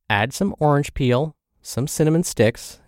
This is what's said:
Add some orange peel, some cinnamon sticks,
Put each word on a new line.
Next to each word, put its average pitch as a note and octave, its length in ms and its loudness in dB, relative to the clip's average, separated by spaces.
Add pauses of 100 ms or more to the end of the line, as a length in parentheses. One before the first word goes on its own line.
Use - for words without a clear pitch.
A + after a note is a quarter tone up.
Add A2 240 0
some - 260 -4
orange D3 340 2
peel, C3+ 420 0 (260)
some - 260 -6
cinnamon D#3+ 360 2
sticks, - 640 -2